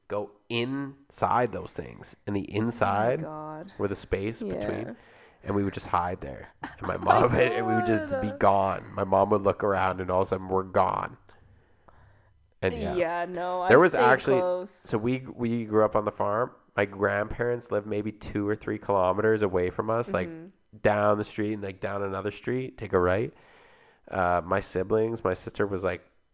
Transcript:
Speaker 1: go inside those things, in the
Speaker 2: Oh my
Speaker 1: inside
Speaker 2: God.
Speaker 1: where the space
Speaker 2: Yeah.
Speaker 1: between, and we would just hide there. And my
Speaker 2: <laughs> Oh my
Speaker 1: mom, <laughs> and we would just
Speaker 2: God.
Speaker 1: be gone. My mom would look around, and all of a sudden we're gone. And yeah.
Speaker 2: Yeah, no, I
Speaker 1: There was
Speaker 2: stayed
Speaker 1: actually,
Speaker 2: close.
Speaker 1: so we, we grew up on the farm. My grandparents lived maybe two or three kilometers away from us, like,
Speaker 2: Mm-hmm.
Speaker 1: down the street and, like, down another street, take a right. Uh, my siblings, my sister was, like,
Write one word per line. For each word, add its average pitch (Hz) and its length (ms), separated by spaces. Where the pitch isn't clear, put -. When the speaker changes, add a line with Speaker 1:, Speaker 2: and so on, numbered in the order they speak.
Speaker 1:
go 101 220
inside 123 1000
those 90 220
things, 60 420
in 104 80
the 98 160
Speaker 2:
Oh - 20
my 101 120
Speaker 1:
inside 113 560
Speaker 2:
God. 156 560
Speaker 1:
where 101 120
the 101 60
space 104 480
Speaker 2:
Yeah. 196 100
Speaker 1:
between, 104 420
and 101 120
we 101 80
would 98 100
just - 140
hide 90 340
there. 64 280
And - 260
my 92 80
Speaker 2:
<laughs> 92 60
Oh - 40
my - 160
Speaker 1:
mom, - 140
<laughs> - 0
and 117 300
we 110 80
would 107 140
just 104 260
Speaker 2:
God. 104 80
Speaker 1:
be 104 100
gone. 98 520
My 101 120
mom 98 260
would 104 100
look 98 220
around, 95 380
and 90 100
all 92 100
of 95 60
a - 20
sudden 95 200
we're 95 140
gone. 95 540
And - 120
yeah. 208 220
Speaker 2:
Yeah, 175 320
no, 180 360
I 180 40
Speaker 1:
There 147 120
was 175 120
Speaker 2:
stayed 127 120
Speaker 1:
actually, 131 360
Speaker 2:
close. 180 320
Speaker 1:
so 117 120
we, 123 220
we 117 300
grew 107 180
up 104 120
on 104 100
the 104 60
farm. 104 400
My 104 80
grandparents 107 880
lived 104 160
maybe 104 240
two 101 360
or 107 80
three 107 220
kilometers 101 640
away 90 280
from 107 200
us, 120 240
like, 92 160
Speaker 2:
Mm-hmm. 165 180
Speaker 1:
down 104 360
the 107 60
street 107 300
and, 101 100
like, 98 180
down 101 220
another 95 280
street, 127 460
take 104 160
a 92 60
right. 92 340
Uh, 87 360
my 95 140
siblings, 110 640
my 92 100
sister - 340
was, 98 160
like, 87 180